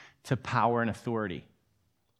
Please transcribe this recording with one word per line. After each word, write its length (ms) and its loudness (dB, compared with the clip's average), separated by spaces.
to 120 0
power 460 2
and 80 2
authority. 580 -6